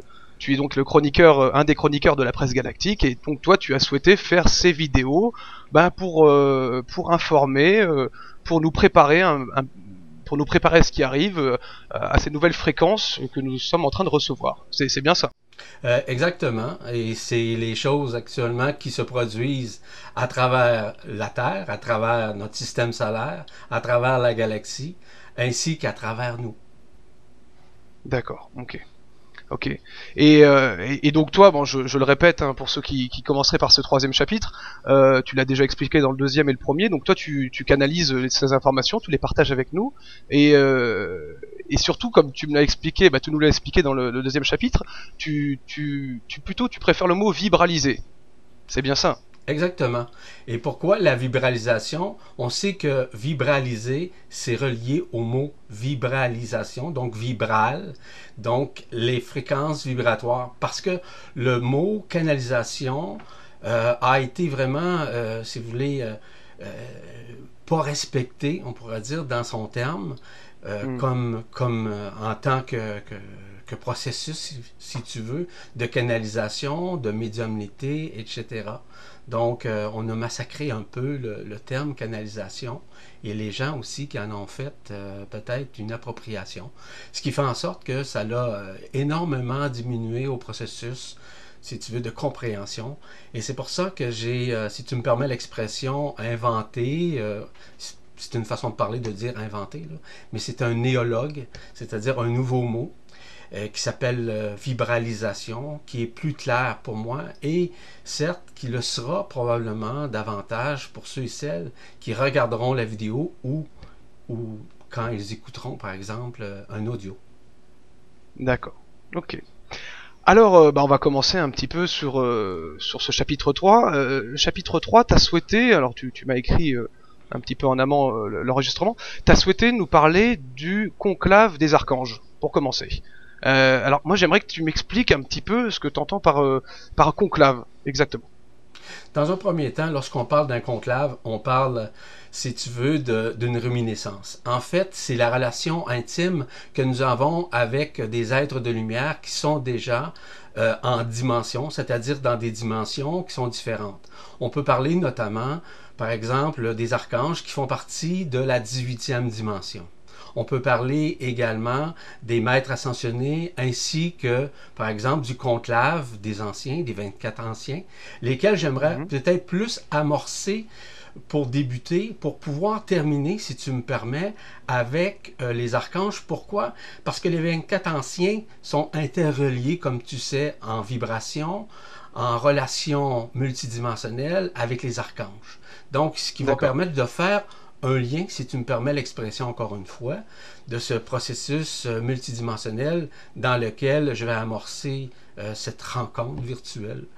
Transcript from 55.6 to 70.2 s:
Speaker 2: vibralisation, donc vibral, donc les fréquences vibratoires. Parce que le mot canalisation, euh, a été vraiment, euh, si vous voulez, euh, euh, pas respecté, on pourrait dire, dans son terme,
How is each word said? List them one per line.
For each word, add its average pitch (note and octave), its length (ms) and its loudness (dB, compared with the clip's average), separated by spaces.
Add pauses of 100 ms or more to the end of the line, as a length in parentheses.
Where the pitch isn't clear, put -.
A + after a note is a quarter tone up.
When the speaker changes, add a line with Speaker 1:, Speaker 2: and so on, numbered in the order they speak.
Speaker 2:
vibralisation, B2 1200 -4
donc B2 240 -4
vibral, A2+ 800 0 (440)
donc B2 540 -2
les A#2+ 300 0
fréquences D3 640 -4
vibratoires. A#2+ 720 0
Parce - 220 -4
que F3+ 180 -2 (360)
le B2 260 2
mot E3 480 0
canalisation, D3 1080 -2 (440)
euh, A#2 380 2
a C3 180 4
été C#3 300 -2
vraiment, C#3+ 580 -2
euh, A2+ 380 -4
si - 140 -10
vous A2+ 100 -10
voulez, C3+ 320 -4
euh, A2 120 -6 (480)
euh, F#2+ 40 -14 (1000)
pas D#3+ 160 2
respecté, C#3+ 840 -4
on B2 80 -10
pourrait A2+ 260 -8
dire, C#3+ 240 -6
dans A#2+ 220 -4
son A2 220 -8
terme, C#3+ 500 -6 (480)